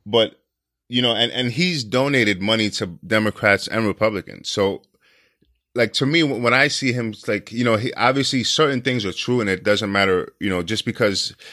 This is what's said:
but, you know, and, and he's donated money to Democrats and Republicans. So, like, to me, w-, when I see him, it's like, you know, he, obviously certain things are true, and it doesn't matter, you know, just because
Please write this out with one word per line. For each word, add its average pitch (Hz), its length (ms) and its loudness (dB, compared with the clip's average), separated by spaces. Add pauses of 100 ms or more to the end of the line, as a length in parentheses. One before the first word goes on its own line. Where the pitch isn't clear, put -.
but, 110 340 2 (480)
you 123 140 0
know, 117 120 0
and, 113 180 0
and 123 180 -2
he's 156 320 -2
donated 117 580 0
money 107 300 0
to - 160 -6 (200)
Democrats 107 640 0
and 110 180 -2
Republicans. 104 600 -4
So, 98 340 0 (920)
like, 117 200 0
to 135 120 0
me, 160 140 2
w-, 135 200 0
when 120 140 2
I 135 140 4
see 131 240 -2
him, 120 180 -4
it's - 160 -14
like, 104 260 -4
you 120 120 -2
know, 117 120 4
he, 110 180 -4
obviously 127 500 0
certain 143 380 0
things 123 220 -2
are - 80 -2
true, 123 280 0
and 101 100 0
it 92 140 -2
doesn't 104 260 2
matter, 95 480 2
you 98 100 -4
know, 90 140 0
just 107 220 -4
because 104 500 -2 (180)